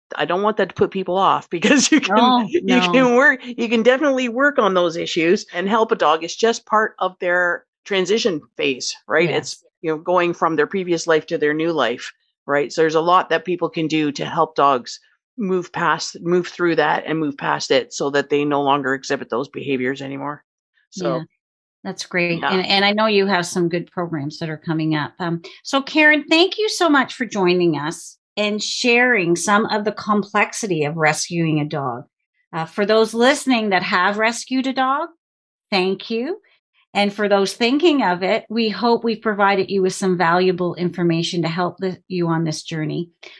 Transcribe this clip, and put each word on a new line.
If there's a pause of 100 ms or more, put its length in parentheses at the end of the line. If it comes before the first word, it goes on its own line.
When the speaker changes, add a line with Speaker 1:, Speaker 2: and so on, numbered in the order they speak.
(160)
Speaker 1:
I
don't
want
that
to
put
people
off
<laughs>
because
you
can,
Speaker 2:
No,
Speaker 1:
you
Speaker 2:
no.
Speaker 1:
can
work,
you
can
definitely
work
on
those
issues
and
help
a
dog.
It's
just
part
of
their (180)
transition (160)
phase, (120)
right?
It's,
Speaker 2:
Yes. (180)
Speaker 1:
you
know,
going
from
their
previous
life
to
their
new
life, (340)
right?
So
there's
a
lot
that
people
can
do
to
help
dogs (400)
move
past,
move
through
that
and
move
past
it
so
that
they
no
longer
exhibit
those
behaviors
anymore. (480)
So
Speaker 2:
Yeah, (640)
that's
great.
Speaker 1:
Yeah.
Speaker 2:
And,
and
I
know
you
have
some
good
programs
that
are
coming
up.
Um, (200)
so
Karen,
thank
you
so
much
for
joining
us (220)
and
sharing
some
of
the
complexity
of
rescuing
a
dog. (480)
Uh,
for
those
listening
that
have
rescued
a
dog, (600)
thank
you. (540)
And
for
those
thinking
of
it,
we
hope
we've
provided
you
with
some
valuable
information
to
help
the, (100)
you
on
this
journey. (300)